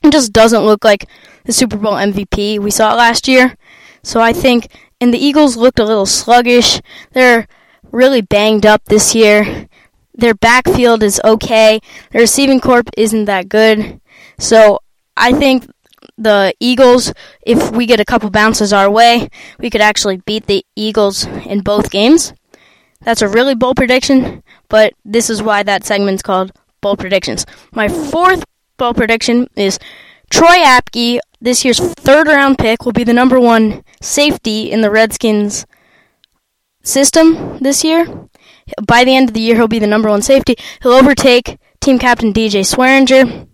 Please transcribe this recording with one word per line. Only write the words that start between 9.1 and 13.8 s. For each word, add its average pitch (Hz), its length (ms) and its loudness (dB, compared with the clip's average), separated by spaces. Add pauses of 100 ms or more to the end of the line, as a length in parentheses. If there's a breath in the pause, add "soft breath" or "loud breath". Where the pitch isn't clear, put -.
year. 208 520 0 (480 loud breath)
Their 233 200 0
backfield 233 680 0
is 202 220 -2
okay. 220 560 2 (320 loud breath)
Their 226 80 -2
receiving 269 400 2
corp 240 380 0
isn't 220 260 -2
that 190 240 -4
good. 214 500 0 (400 soft breath)